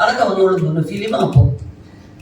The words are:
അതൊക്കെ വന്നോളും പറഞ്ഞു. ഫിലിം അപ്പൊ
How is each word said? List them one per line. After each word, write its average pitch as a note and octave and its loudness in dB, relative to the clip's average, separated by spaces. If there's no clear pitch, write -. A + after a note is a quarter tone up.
അതൊക്കെ A#3+ 0
വന്നോളും F#3 2
പറഞ്ഞു. D#3 -2
ഫിലിം G#3+ -6
അപ്പൊ - 4